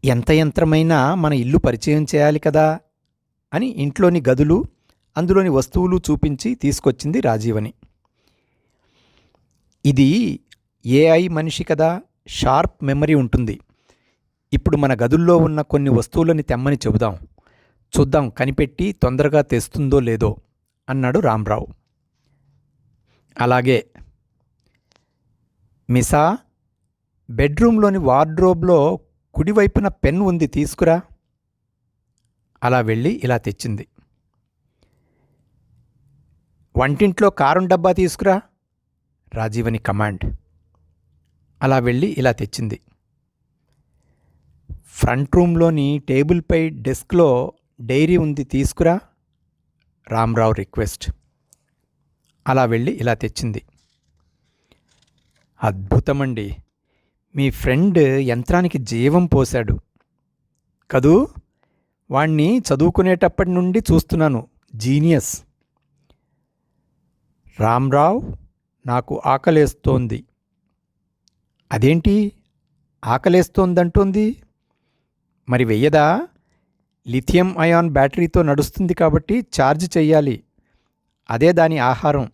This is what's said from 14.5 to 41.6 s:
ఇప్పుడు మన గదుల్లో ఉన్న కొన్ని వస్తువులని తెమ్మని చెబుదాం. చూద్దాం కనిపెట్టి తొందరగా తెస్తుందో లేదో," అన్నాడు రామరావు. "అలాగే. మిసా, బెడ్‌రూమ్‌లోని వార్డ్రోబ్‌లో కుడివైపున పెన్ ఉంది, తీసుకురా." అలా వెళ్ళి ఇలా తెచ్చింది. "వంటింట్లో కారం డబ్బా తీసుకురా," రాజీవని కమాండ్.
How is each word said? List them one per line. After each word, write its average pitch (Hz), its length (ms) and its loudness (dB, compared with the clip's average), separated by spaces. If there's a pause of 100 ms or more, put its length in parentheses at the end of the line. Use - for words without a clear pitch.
ఇప్పుడు - 240 0
మన 139 160 2
గదుల్లో 160 440 2
ఉన్న 156 240 0
కొన్ని 143 280 -2
వస్తువులని 156 540 0
తెమ్మని 135 320 -2
చెబుదాం. 107 420 -2 (840)
చూద్దాం 139 300 2
కనిపెట్టి 139 640 -4
తొందరగా 147 500 0
తెస్తుందో 139 580 -2
లేదో," 113 380 -2 (520)
అన్నాడు 131 300 0
రామరావు. 110 480 -2 (1700)
"అలాగే. 123 480 0 (2000)
మిసా, 151 480 2 (920)
బెడ్‌రూమ్‌లోని 190 680 0
వార్డ్రోబ్‌లో 165 1000 2 (340)
కుడివైపున 202 540 0
పెన్ 165 340 -2
ఉంది, 175 260 0
తీసుకురా." 160 540 0 (1600)
అలా 123 160 2
వెళ్ళి 117 440 -2
ఇలా 123 140 0
తెచ్చింది. 104 500 -8 (3000)
"వంటింట్లో 170 520 2
కారం 170 380 0
డబ్బా 185 240 2
తీసుకురా," 185 500 0 (920)
రాజీవని 113 440 -4
కమాండ్. 104 580 -4 (1300)